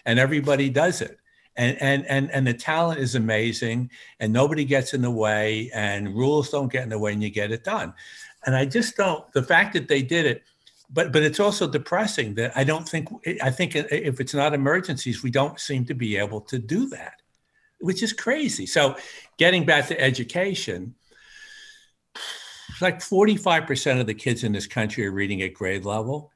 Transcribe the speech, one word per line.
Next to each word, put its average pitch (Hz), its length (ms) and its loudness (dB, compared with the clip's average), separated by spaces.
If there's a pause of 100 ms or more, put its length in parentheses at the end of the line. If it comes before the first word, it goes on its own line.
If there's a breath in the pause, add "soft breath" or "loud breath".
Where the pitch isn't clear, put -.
and 117 120 4
everybody 139 520 4
does 151 320 2
it. - 160 -10 (380 soft breath)
And, 123 260 0
and, 139 240 2
and, 139 240 0
and 135 160 2
the 120 80 2
talent 160 440 0
is 127 180 -2
amazing, 113 760 0 (300 loud breath)
and 110 120 0
nobody 147 320 4
gets 135 300 0
in 131 80 0
the 123 80 2
way, 107 640 0
and 101 420 -4
rules 139 320 2
don't 139 240 -2
get 127 120 -2
in 117 40 -8
the 110 100 -4
way, 104 140 0
and 104 100 -2
you 107 60 -2
get 104 240 -4
it 113 120 -8
done. 190 280 -4 (540 loud breath)
And 131 100 4
I 135 80 4
just 226 320 0
don't, 185 360 0
the 135 100 2
fact 180 320 4
that 151 140 -2
they 143 120 4
did 156 240 0
it, 120 180 0 (460 soft breath)
but, - 220 0
but 151 140 4
it's 151 160 0
also 202 260 2
depressing 147 680 -2
that 117 180 -2
I 135 80 2
don't 156 260 0
think, 160 200 -4 (340)
I 131 80 2
think 170 240 -2
if 147 460 -2
it's 131 140 -4
not 147 200 2
emergencies, 139 680 0
we 127 100 -2
don't 139 260 2
seem 131 280 -4
to 139 80 -6
be 113 220 -2
able 104 260 -4
to 131 180 -6
do 175 300 -2
that, - 320 -16 (580)
which 185 240 -2
is - 80 -2
crazy. 254 540 -2
So 139 280 2 (420 loud breath)
getting 175 280 4
back 147 240 4
to 160 120 -4
education, 127 960 -2 (1900 loud breath)
like 175 220 0
forty-five 190 640 4
percent 135 320 0
of 123 80 0
the 107 80 -4
kids 117 300 -2
in 107 80 0
this 98 160 -4
country 107 380 -2
are 101 40 -2
reading 98 320 -2
at 95 120 -4
grade 95 300 -4
level. 110 520 -4